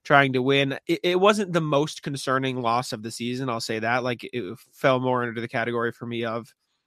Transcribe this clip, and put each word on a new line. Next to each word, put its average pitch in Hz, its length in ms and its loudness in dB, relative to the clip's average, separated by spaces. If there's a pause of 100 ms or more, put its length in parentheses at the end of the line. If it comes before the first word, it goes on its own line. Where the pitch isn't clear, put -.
trying 139 300 2
to 127 80 2
win. 139 440 2
It, 170 180 0
it 180 160 2
wasn't 202 340 4
the 170 80 2
most 151 420 0
concerning 131 580 -2
loss 120 320 0
of 110 80 -8
the 113 80 -8
season, 123 400 -4
I'll 113 100 -2
say 110 200 -4
that. 117 240 2
Like, 123 280 -4
it 110 280 -6 (120)
fell 131 280 4
more 127 240 2
under 117 180 -4
the 113 60 -6
category 117 440 -2
for 120 140 -12
me 117 200 -4
of, 113 280 -6 (340)